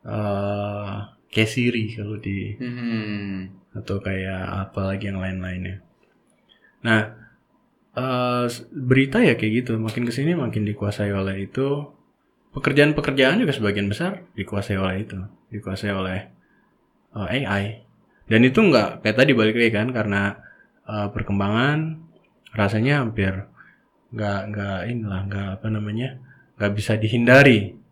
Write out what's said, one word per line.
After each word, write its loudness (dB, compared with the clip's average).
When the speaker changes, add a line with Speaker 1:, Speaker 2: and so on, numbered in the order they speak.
Speaker 1:
Eh, -4
kayak 0
Siri 0
kalau -8
di -6
Speaker 2:
Hmm. -6
Speaker 1:
atau -6
kayak -6
apa -8
lagi -4
yang -4
lain-lainnya. -6
Nah, 4
eh, 0
s-, -8
berita 2
ya 6
kayak -2
gitu. -4
Makin -4
kesini 0
makin -2
dikuasai -2
oleh -2
itu. -2
Pekerjaan-pekerjaan 4
juga 2
sebagian 0
besar -4
dikuasai -4
oleh -2
itu. -10
Dikuasai -6
oleh, -4
eh, -6
A -2
I. -4
Dan 6
itu 4
nggak, 4
kayak 0
tadi 6
balik 4
lagi 4
kan, 0
karena, 0
eh, -4
perkembangan 0
rasanya 2
hampir -2
nggak, -2
nggak -4
inilah, -4
nggak -6
apa -8
namanya, -4
nggak 0
bisa -2
dihindari. 6